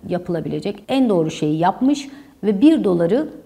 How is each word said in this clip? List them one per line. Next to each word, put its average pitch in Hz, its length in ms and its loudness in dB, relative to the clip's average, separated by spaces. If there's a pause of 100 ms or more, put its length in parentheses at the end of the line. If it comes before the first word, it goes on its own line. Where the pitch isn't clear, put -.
yapılabilecek 175 800 -6
en 262 220 2
doğru 160 220 2
şeyi 156 260 -2
yapmış 262 520 0 (340)
ve 202 180 0
bir 294 220 6
doları 185 460 2 (160)